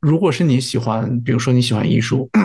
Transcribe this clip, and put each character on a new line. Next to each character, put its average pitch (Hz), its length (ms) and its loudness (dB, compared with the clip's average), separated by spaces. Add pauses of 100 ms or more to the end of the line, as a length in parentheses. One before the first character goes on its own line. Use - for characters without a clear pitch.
如 156 180 2
果 180 140 2
是 - 120 -2
你 135 160 2
喜 127 180 -4
欢， 113 440 -2
比 120 100 -2
如 120 60 0
说 123 140 0
你 123 80 4
喜 120 140 0
欢 104 140 0
艺 - 120 2
术， 131 300 -2 (140)